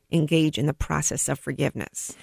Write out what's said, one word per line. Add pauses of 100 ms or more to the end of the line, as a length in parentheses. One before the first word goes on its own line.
(100)
engage
in
the
process
of
forgiveness.